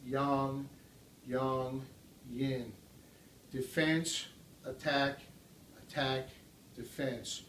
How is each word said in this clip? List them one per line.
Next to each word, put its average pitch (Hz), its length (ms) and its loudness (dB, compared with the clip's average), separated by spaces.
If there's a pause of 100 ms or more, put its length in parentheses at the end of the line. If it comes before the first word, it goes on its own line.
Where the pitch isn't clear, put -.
yang, 135 600 2 (600)
yang, 131 560 2 (480)
yin. 123 420 0 (760)
Defense, 160 800 2 (360)
attack, 139 540 2 (580)
attack, 131 520 0 (460)
defense. 120 760 -4